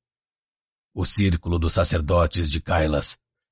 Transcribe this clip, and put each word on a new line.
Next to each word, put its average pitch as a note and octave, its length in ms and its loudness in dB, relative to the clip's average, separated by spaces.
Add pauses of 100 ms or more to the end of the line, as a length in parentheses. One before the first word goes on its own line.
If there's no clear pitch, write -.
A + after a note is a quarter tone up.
(960)
O F#2+ 100 -4
Círculo F2 540 0
dos E2 160 0
Sacerdotes E2+ 760 0
de D#2 100 -2
Kailas D#2 580 -2 (340)